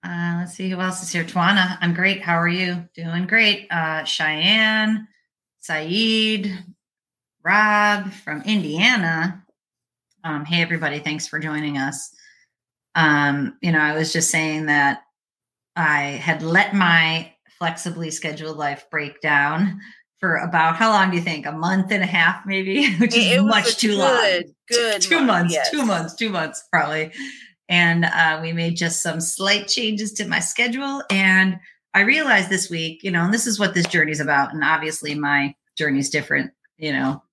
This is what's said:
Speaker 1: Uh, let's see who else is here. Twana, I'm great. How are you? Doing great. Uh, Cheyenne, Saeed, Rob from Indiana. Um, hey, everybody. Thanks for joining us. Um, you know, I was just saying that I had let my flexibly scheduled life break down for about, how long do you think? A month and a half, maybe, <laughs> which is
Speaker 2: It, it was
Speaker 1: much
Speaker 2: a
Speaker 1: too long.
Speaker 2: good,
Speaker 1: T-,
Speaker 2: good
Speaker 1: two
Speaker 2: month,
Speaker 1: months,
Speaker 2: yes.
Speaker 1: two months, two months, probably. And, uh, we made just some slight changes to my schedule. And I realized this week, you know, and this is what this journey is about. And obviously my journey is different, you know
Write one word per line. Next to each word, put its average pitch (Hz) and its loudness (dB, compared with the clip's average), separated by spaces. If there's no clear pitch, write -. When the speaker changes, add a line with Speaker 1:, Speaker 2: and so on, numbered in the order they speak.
Speaker 1:
Uh, 170 -4
let's 175 -8
see 190 -6
who 180 -4
else 185 -4
is - -10
here. 170 -2
Twana, 180 2
I'm 170 0
great. 190 0
How 170 0
are 170 2
you? 180 -2
Doing 170 -4
great. 214 2
Uh, 156 -2
Cheyenne, 214 0
Saeed, 202 -2
Rob 208 2
from 151 -10
Indiana. 180 0
Um, 151 -6
hey, 170 0
everybody. 160 -2
Thanks 151 -6
for 151 -8
joining 151 -4
us. 139 -6
Um, 143 2
you 170 2
know, 156 4
I 151 2
was 160 -2
just 160 0
saying 156 -2
that 143 2
I 151 0
had 151 -4
let 170 2
my 165 2
flexibly 165 -6
scheduled 156 -8
life 143 -6
break 147 -8
down 156 2
for 170 0
about, 160 2
how 226 4
long 190 4
do 175 0
you 170 0
think? 160 -6
A 147 -6
month 185 0
and 190 0
a 180 0
half, 170 2
maybe, 196 0
<laughs> 165 -4
which 233 2
is 233 4
Speaker 2:
It, 170 4
it 185 4
was 214 4
Speaker 1:
much 220 2
Speaker 2:
a - -2
Speaker 1:
too 208 0
long. 233 4
Speaker 2:
good, 185 0
Speaker 1:
T-, - -20
Speaker 2:
good 233 0
Speaker 1:
two 254 2
Speaker 2:
month, 285 4
Speaker 1:
months, 175 2
Speaker 2:
yes. 147 0
Speaker 1:
two 294 0
months, 170 -2
two 220 -4
months, 160 -6
probably. 156 0
And, 170 4
uh, 160 2
we 165 -6
made 165 -2
just 170 -2
some 165 -4
slight 202 -2
changes 214 -2
to 208 -6
my 165 -2
schedule. 269 -4
And 190 4
I 196 4
realized 240 2
this 190 -2
week, 160 -6
you 190 -6
know, 170 2
and 196 2
this 233 -2
is 208 -4
what 190 0
this 170 2
journey 156 2
is 151 -4
about. 139 0
And 156 -4
obviously 156 -2
my 143 0
journey 147 0
is 139 -2
different, 143 -2
you 156 -6
know 135 -4